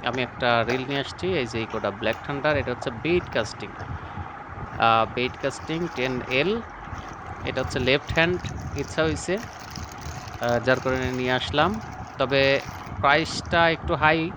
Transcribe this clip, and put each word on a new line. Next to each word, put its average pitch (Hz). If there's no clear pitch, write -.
আমি 123
একটা 120
রিল 127
নিয়ে 139
আসছি, -
এই 160
যে 117
ইকোডা 107
ব্ল্যাক 110
থান্ডার, 143
এটা 127
হচ্ছে 123
বেইট 156
কাস্টিং। 110
আহ, -
বেইট 127
কাস্টিং 160
টেন 127
এল, 165
এটা 131
হচ্ছে 131
লেফট 131
হ্যান্ড 170
ইচ্ছা 143
হইছে। 160
আহ, 120
যার 127
কারণে 131
নিয়ে 127
আসলাম। 147
তবে 135
প্রাইসটা 151
একটু 165
হাই 156